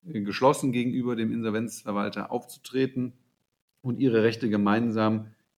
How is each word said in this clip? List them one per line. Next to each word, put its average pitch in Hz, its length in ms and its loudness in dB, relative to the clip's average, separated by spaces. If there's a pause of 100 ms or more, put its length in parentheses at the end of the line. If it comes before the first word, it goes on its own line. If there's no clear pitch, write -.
äh, 147 140 -6
geschlossen 127 520 2
gegenüber 123 440 -2
dem 113 160 -2
Insolvenzverwalter 107 1000 -4
aufzutreten 127 800 -4 (680)
und 123 160 -4
ihre 113 240 4
Rechte 113 260 2
gemeinsam 110 800 2 (320)